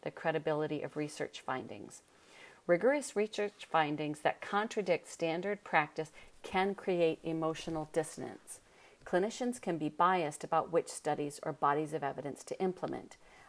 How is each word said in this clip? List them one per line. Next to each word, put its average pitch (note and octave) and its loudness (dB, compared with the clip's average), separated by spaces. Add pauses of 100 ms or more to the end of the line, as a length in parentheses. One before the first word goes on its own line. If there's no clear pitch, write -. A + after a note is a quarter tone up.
the - -6
credibility D3+ 0
of - -8
research - -6
findings. A2+ -8 (640)
Rigorous A#3 4
research G#3 -2
findings D3+ 2
that - 2
contradict G3+ 0
standard F3+ -2
practice D#3 0 (320)
can G3 2
create E3+ 4
emotional D#3+ -2
dissonance. - -4 (440)
Clinicians A3+ 0
can E3+ -2
be D3+ 0
biased E3+ 2
about D#3+ 2
which E3 4
studies D3 -2
or D#3 -2
bodies D3 2
of D3+ -2
evidence C#3 -6
to - -8
implement. - -4 (320)